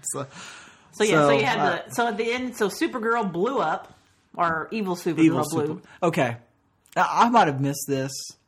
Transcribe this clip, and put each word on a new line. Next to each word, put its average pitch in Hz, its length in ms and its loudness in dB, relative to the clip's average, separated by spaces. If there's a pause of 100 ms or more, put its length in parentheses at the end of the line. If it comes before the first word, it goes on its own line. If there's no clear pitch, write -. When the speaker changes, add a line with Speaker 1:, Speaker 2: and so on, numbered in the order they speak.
(120)
Speaker 1:
So, 139 140 -8 (640)
Speaker 2:
So, - 120 -2
yeah, 214 80 2
so 151 160 6
Speaker 1:
so, - 20 6
Speaker 2:
you 143 140 4
had 233 140 0
Speaker 1:
uh, 151 300 0
Speaker 2:
the, - 60 -14
so 233 140 2
at 202 100 -4
the 233 120 -2
end, 254 280 -6
so 208 100 2
Supergirl 226 640 -2
blew 220 260 -2
up, 165 400 -4 (380)
or 165 340 -2
evil 190 260 -4
Supergirl 165 220 -2
Speaker 1:
Evil 156 320 4
Speaker 2:
blew. 156 160 -2
Speaker 1:
Super-, 156 140 -6 (220)
okay. 147 340 0 (580)
Now, 175 160 2
I 196 200 4
might 220 160 6
have 139 120 -2
missed 139 300 -4
this 135 240 -2 (360)